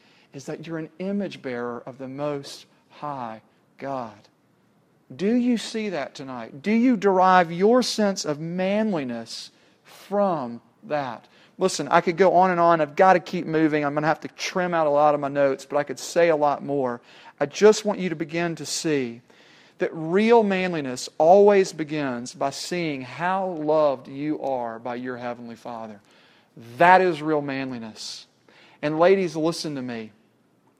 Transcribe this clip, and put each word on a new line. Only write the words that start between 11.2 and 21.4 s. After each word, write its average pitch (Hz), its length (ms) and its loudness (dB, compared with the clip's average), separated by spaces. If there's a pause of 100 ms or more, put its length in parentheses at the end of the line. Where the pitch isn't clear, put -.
Listen, 175 320 -2
I 170 120 6
could 170 160 -2
go 180 160 4
on 180 180 4
and 175 80 0
on. 170 220 4
I've 143 140 -2
gotta 185 240 6
keep 180 260 -6
moving. 151 380 0
I'm 143 120 -4
gonna 151 120 0
have 156 140 0
to 139 60 -14
trim 180 460 -4
out 160 140 0
a 147 40 2
lot 147 220 4
of 147 80 -2
my 139 60 -4
notes, 139 380 0
but 143 120 -4
I 147 60 0
could 135 160 -10
say 170 300 2
a 160 60 4
lot 143 280 0
more. 135 380 -4 (380)
I 143 80 -2
just 208 380 4
want 202 140 -2
you 185 100 -4
to 160 60 -4
begin 165 400 -4
to 143 100 -12
see 131 560 -4 (560)
that 180 140 -2
real 202 520 4
manliness 180 720 -4
always 190 560 6